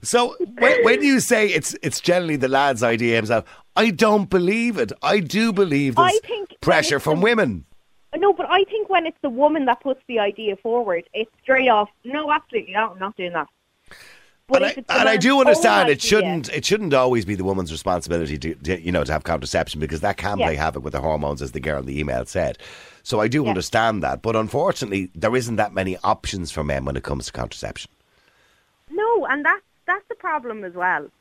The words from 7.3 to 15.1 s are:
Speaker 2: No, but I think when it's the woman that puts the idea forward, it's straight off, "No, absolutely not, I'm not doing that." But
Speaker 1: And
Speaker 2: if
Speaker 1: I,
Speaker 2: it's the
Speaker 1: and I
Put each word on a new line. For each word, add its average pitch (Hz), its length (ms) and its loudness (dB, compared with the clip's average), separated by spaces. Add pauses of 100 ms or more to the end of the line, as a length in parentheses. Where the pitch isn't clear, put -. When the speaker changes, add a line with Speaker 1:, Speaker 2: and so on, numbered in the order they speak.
Speaker 2:
No, 370 180 4
but 302 160 -4
I 381 140 4
think 415 260 -4
when 349 160 0
it's 320 160 -8
the 294 80 -2
woman 285 360 2
that 233 160 0
puts 262 260 -4
the 220 120 -4
idea 208 360 -2
forward, 208 480 -2 (100)
it's 220 160 -6 (140)
straight 262 260 2
off, 208 200 4 (140)
"No, 294 280 -4
absolutely 247 420 -4
not, 214 200 -2
I'm 190 60 -20
not 196 160 -8
doing 180 180 -8
that." 160 140 -4 (1000)
But 269 160 4
Speaker 1:
And 196 80 0
Speaker 2:
if - 60 -10
Speaker 1:
I, - 20 -10
Speaker 2:
it's - 80 -16
the - 60 -2
Speaker 1:
and 220 160 4
I - 20 4